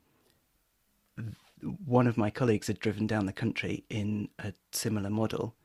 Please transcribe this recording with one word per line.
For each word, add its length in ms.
one 220
of 100
my 120
colleagues 380
had 120
driven 260
down 200
the 80
country 560
in 400
a 140
similar 380
model, 560